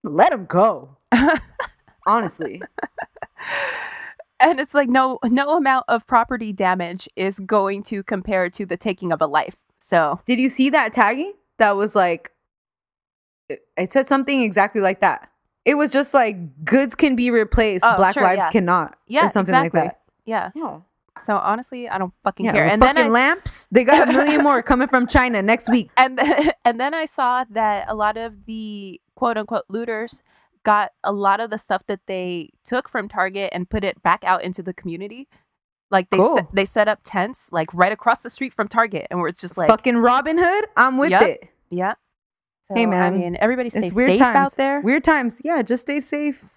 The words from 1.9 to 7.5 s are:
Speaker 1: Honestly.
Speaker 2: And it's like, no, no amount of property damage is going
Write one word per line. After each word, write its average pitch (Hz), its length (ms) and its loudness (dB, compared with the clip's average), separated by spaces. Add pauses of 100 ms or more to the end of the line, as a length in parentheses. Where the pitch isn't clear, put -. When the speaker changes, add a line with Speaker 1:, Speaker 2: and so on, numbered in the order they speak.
Speaker 1:
Honestly. 180 520 -2 (1800)
Speaker 2:
And 277 200 4
it's 294 140 -6
like, 277 160 2
no, 262 360 0
no 277 300 0
amount 262 320 0
of 233 200 -2
property 226 440 -2
damage 185 640 -4
is 190 240 -4
going 196 440 -2